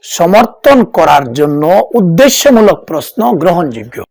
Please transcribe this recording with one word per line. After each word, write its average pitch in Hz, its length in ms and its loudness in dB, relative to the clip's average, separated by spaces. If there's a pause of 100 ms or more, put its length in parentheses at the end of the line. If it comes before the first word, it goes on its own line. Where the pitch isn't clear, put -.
সমর্থন 226 800 0
করার 147 480 0
জন্য 147 300 -2 (320)
উদ্দেশ্যমূলক 220 840 2 (120)
প্রশ্ন 156 300 -8 (120)
গ্রহণযোগ্য। 151 640 -4 (140)